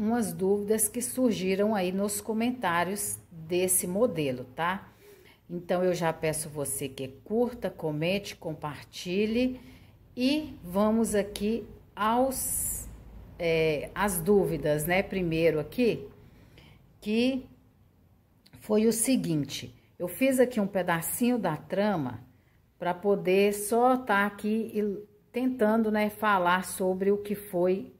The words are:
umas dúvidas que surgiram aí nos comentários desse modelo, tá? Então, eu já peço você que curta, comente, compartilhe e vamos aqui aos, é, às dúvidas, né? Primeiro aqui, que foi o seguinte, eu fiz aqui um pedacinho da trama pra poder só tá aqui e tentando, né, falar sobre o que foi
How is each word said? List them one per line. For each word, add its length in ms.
umas 320
dúvidas 560
que 120
surgiram 760
aí 160
nos 280
comentários 1000
desse 560
modelo, 560
tá? 320
Então, 360
eu 100
já 160
peço 380
você 400
que 180
curta, 640
comente, 640
compartilhe 1300
e 480
vamos 500
aqui 540
aos, 920
é, 560
às 280
dúvidas, 640
né? 160
Primeiro 580
aqui, 480
que 460
foi 260
o 60
seguinte, 880
eu 100
fiz 320
aqui 180
um 80
pedacinho 720
da 200
trama 600
pra 160
poder 580
só 460
tá 260
aqui 480
e 340
tentando, 640
né, 160
falar 560
sobre 460
o 80
que 160
foi 640